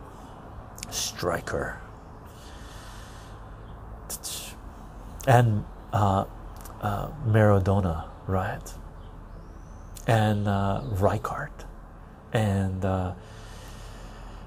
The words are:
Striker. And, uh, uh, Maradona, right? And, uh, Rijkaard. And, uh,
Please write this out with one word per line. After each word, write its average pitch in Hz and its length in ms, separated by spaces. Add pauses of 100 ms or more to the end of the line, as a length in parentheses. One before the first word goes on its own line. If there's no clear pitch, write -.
(880)
Striker. - 880 (3500)
And, 120 360 (300)
uh, 101 320 (560)
uh, 104 280 (180)
Maradona, 98 840 (180)
right? 95 460 (1300)
And, 107 400
uh, 98 340 (140)
Rijkaard. 98 560 (840)
And, 98 500
uh, 92 300 (1300)